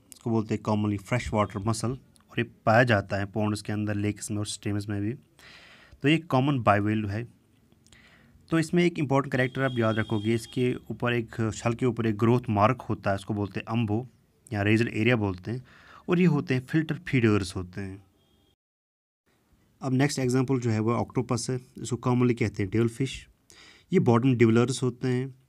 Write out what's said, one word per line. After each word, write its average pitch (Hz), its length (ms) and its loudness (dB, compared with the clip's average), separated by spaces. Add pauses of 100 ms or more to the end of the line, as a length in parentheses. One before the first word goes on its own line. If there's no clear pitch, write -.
(120)
इसको - 180 -8
बोलते 110 240 0
हैं 107 80 -6
commonly 104 380 0
फ्रेश - 320 -4
वाटर 104 280 0
मसल, 113 300 -2
और - 480 -12
ये 120 60 -2 (220)
पाया 113 180 6
जाता 101 320 0
है 98 100 -4
पॉन्ड्स 107 360 -2
के 110 100 -8
अंदर, 104 240 -2
लेक्स 101 340 -4
में 104 80 -4
और 104 80 -4
स्ट्रीम्स 104 420 -6
में 101 120 -4
भी। 104 140 -4 (880)
तो 135 60 2
ये 156 80 4 (100)
कॉमन 139 360 2
बाइवल 104 440 2
है। 107 200 -6 (1200)
तो 160 80 2
इसमें 165 260 2
एक 170 140 0
इंपॉर्टेंट 139 340 0
कैरेक्टर 131 300 -2
आप 127 160 -2
याद 110 180 2
रखोगे, 110 380 -2
इसके 123 380 -2 (180)
ऊपर 120 220 -2
एक, 117 220 -4 (180)
शेल 117 220 -2
के 127 120 -2
ऊपर 117 200 0
एक 107 120 0
ग्रोथ 120 320 2
मार्क 107 320 2
होता 107 280 -4
है, 98 60 0
उसको 110 180 -8
बोलते 101 260 -6
हैं - 80 -16
अम्बो 113 380 -2 (440)
या 104 120 -4
रेजर 110 260 2
एरिया 113 280 0
बोलते 98 340 -4
हैं, 127 140 -10 (440)
और 180 120 2
ये 185 60 6
होते 143 280 2
हैं 127 120 -2
फिल्टर 156 320 -2 (100)
फीडर्स 104 480 2
होते 92 240 -10
हैं। 95 220 -12 (1800)
अब 135 120 -2
नेक्स्ट 143 260 0
एग्जांपल 131 420 0
जो 120 100 0
है 110 100 2
वो 110 120 0
ऑक्टोपस 117 580 -2
है, 127 80 -4 (200)
इसको 117 260 -6
commonly 123 340 2
कहते 104 240 -2
हैं 95 80 -4
डेविलफिश। 117 560 -2 (640)
ये 180 80 6
बॉटम 120 360 4
डिवेलर्स 120 460 4
होते 123 260 -2
हैं, 127 200 -2 (200)